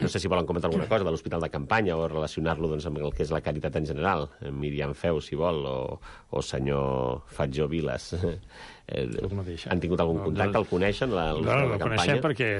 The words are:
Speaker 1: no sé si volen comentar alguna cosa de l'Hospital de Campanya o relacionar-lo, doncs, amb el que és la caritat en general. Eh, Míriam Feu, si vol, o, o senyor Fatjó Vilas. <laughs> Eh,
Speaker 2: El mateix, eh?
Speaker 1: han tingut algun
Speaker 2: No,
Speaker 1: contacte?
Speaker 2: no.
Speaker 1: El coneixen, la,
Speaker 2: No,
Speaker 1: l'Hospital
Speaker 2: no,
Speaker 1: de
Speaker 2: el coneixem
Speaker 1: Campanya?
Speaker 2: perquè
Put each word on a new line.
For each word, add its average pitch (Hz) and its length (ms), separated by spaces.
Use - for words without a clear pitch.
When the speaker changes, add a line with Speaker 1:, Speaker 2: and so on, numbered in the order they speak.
Speaker 1:
no 85 100
sé 95 80
si - 80
volen 90 180
comentar 85 220
alguna 80 220
cosa 101 160
de 82 80
l'Hospital 82 320
de - 80
Campanya 85 420
o 82 140
relacionar-lo, 80 580
doncs, 76 220
amb 73 100
el 73 160
que 82 80
és 76 80
la 76 80
caritat 76 400
en 76 80
general. 78 400
Eh, 69 100
Míriam 71 420
Feu, 80 300
si 73 160
vol, 80 240
o, 65 340
o 69 140
senyor 67 800
Fatjó 71 420
Vilas. 73 500
<laughs> 90 40
Eh, - 260
Speaker 2:
El 57 240
mateix, 90 320
eh? 90 80
Speaker 1:
han 90 80
tingut 85 220
algun 82 160
Speaker 2:
No, 98 80
Speaker 1:
contacte? 98 260
Speaker 2:
no. 110 80
Speaker 1:
El 95 80
coneixen, 101 480
la, 85 140
Speaker 2:
No, 78 80
Speaker 1:
l'Hospital 117 240
Speaker 2:
no, 127 80
Speaker 1:
de 104 80
Speaker 2:
el - 20
coneixem 110 380
Speaker 1:
Campanya? 131 80
Speaker 2:
perquè 131 220